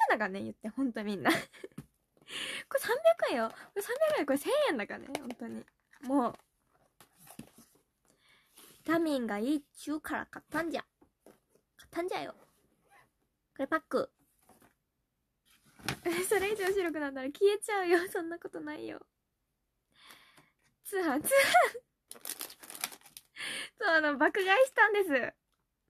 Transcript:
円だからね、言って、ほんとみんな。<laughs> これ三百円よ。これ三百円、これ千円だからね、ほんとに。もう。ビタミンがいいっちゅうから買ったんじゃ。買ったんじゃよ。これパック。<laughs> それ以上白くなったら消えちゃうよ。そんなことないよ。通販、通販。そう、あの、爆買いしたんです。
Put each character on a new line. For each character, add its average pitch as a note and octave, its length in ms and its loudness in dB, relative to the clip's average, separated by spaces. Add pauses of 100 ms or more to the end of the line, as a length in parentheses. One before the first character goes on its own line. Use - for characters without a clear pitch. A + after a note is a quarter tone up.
(100)
円 - 0 -
だ D4 80 4
か G#3+ 60 0
ら F#3+ 60 -2
ね、 G3 120 -6
言 A3 100 -10
っ - 20 -20
て、 - 140 -12
ほ C4+ 160 -4
ん A#3+ 80 -2
と A3 100 -6
み G#3 140 -2
ん D#3 60 -6
な。 C#4+ 80 4
<laughs> - 20 4
こ E4+ 60 2
れ - 100 -10 (1300)
三 A4+ 140 0 (240)
百 C#5+ 120 0
円 C#4 80 2
よ。 A3+ 120 -2
こ - 60 -16 (180)
れ G4+ 80 -4
三 A#4 140 -6 (120)
百 E4+ 120 2
円、 D4 60 0
こ C4+ 60 2
れ C#4 60 2
千 F#4+ 140 -2 (160)
円 D#4 80 0
だ G3+ 100 -4
か - 80 -10
ら G#2 60 -12
ね、 - 80 -16 (100)
ほ C4 80 -14
ん - 40 -8
と A#3 180 -12
に。 A3+ 180 -12 (360)
も B3+ 280 0
う。 - 80 -12 (2250)
ビ - 160 -20
タ E4 140 2
ミ D#4 200 2
ン A#3 80 -2
が G#3 120 -4
い C4 160 0
い - 40 2
っ C#4+ 40 -8 (140)
ち - 120 -12
ゅ D4 60 -2
う D#4 60 -6
か - 160 -6
ら - 100 -6
買 - 160 -16
っ - 60 -20
た D#4 120 -4
ん E4 100 -6
じ - 80 -4
ゃ。 - 60 -8 (920)
買 - 100 -20
っ - 20 -20
た E4+ 140 -4
ん F4+ 60 -4
じ G#4 80 -4
ゃ D3+ 60 -4
よ。 - 120 -10
こ - 60 -20 (1160)
れ C4+ 100 -4
パ D#4+ 80 0
ッ D#4+ 60 -4
ク。 - 300 -2 (1700)
<laughs> F4 440 -2
そ G4+ 120 4
れ G4+ 120 0
以 G#4+ 40 0
上 F#4+ 100 -2
白 F#4 260 0
く D#4 60 -6
な C#4+ 120 -4
っ - 20 -8
た C4 100 -8
ら C4+ 60 -6
消 G4+ 240 4
え G#4 60 0
ち A4 120 -8
ゃ G4+ 120 0
う F4 60 0
よ。 F4+ 200 4
そ G4 120 -6
ん E4 80 -6
な E4+ 120 -8
こ - 80 -12
と E4 120 -12
な D4+ 140 -8
い A3+ 140 -10
よ。 - 180 -14 (1800)
通 G4 140 -4
販、 D#4 240 0
通 - 60 -6
販。 - 20 -2 (2500)
そ A4 80 -4
う、 - 20 4
あ D#4+ 120 6
の、 D4 160 2
爆 E4+ 280 2
買 G4 180 4
い C5+ 40 6
し - 60 -14
た G#4+ 160 6
ん G#4+ 40 0
で G4+ 120 2
す。 C4+ 300 0 (560)